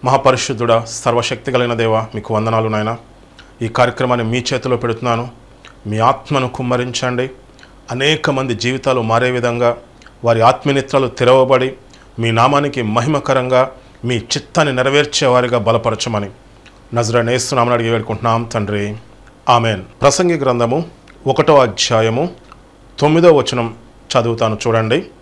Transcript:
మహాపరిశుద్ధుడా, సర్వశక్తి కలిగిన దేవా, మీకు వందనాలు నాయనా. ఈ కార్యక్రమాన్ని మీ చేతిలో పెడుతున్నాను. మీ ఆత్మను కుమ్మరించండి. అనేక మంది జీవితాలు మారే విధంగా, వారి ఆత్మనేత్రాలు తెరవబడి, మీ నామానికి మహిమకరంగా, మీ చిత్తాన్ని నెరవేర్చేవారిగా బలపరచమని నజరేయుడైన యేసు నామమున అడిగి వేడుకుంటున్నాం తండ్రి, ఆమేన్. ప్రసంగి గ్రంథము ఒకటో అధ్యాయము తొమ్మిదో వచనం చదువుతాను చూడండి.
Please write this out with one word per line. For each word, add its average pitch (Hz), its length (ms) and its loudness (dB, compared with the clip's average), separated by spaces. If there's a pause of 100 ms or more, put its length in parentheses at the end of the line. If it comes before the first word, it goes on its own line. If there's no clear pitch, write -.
మహాపరిశుద్ధుడా, 123 840 2
సర్వశక్తి 120 640 -4
కలిగిన 123 220 0
దేవా, 110 400 0
మీకు 110 200 -6
వందనాలు 110 340 0
నాయనా. 110 280 -4 (640)
ఈ 113 60 -4
కార్యక్రమాన్ని 123 580 0
మీ 123 180 -2 (100)
చేతిలో 127 220 -2
పెడుతున్నాను. 117 520 -4 (580)
మీ 104 120 -4
ఆత్మను 131 500 0
కుమ్మరించండి. 123 840 -4 (600)
అనేక 147 400 0
మంది 131 240 -2
జీవితాలు 127 460 -2
మారే 117 300 0
విధంగా, 120 460 0 (480)
వారి 117 160 2
ఆత్మనేత్రాలు 135 680 2
తెరవబడి, 127 680 2 (460)
మీ 113 120 0
నామానికి 139 520 2
మహిమకరంగా, 127 880 0 (340)
మీ 123 100 -2
చిత్తాన్ని 139 600 -2
నెరవేర్చేవారిగా 127 840 2
బలపరచమని 110 720 -2 (640)
నజరేయుడైన 117 360 0
యేసు 127 240 -2
నామమున 120 180 2
అడిగి 117 180 0
వేడుకుంటున్నాం 117 540 -2
తండ్రి, 104 500 -4 (540)
ఆమేన్. 113 340 2 (200)
ప్రసంగి 165 340 2
గ్రంథము 127 480 0 (420)
ఒకటో 143 320 4
అధ్యాయము 117 880 0 (540)
తొమ్మిదో 165 340 6
వచనం 120 420 0 (380)
చదువుతాను 113 540 0
చూడండి. 113 380 0 (180)